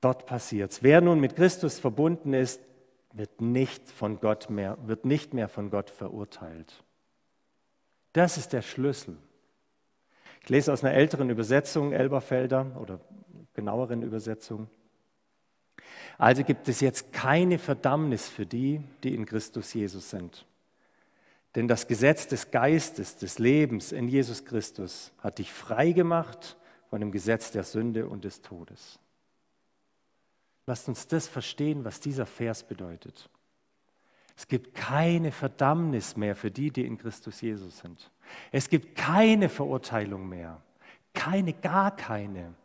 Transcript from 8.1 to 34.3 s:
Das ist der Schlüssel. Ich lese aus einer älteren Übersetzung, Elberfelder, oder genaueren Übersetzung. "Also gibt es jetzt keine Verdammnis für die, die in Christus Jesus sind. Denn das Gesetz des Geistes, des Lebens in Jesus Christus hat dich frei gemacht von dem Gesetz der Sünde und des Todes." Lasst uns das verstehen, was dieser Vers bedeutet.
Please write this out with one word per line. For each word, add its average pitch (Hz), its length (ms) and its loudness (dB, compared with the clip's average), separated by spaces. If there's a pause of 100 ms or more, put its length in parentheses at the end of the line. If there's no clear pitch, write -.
Das 170 240 6
ist - 160 -8
der 123 80 0
Schlüssel. 127 560 -4 (1200)
Ich - 80 -20
lese 139 240 6
aus 131 100 0
einer 135 100 4
älteren 139 360 6
Übersetzung, 135 640 2
Elberfelder, 131 880 0
oder 95 200 -10 (540)
genaueren 117 500 -4
Übersetzung. 110 680 -8 (1500)
"Also 127 260 6
gibt - 260 0
es 120 100 0
jetzt - 320 0
keine 165 480 2
Verdammnis 143 680 -2
für - 160 -8
die, 135 360 -2 (220)
die 131 100 -2
in 110 120 -4
Christus - 480 -6
Jesus 98 360 -6
sind. 87 360 -12 (1120)
Denn 117 120 0
das 117 200 2
Gesetz 131 400 4
des - 240 -6
Geistes, 139 680 0
des - 220 -8
Lebens 123 520 4
in 120 160 -4
Jesus 120 380 0
Christus - 720 -8
hat - 220 -8
dich 98 120 -8
frei 139 400 0
gemacht 170 680 0 (320)
von 104 120 -4
dem 104 100 -4
Gesetz 104 400 0
der 101 120 -4
Sünde 113 440 -2
und 101 160 -10
des 98 180 -12
Todes." - 580 -20 (1700)
Lasst 127 200 -4
uns - 200 -6
das 160 200 0
verstehen, 147 560 -4
was 110 160 -10
dieser 131 280 -6
Vers 113 360 -6
bedeutet. - 640 -14 (1080)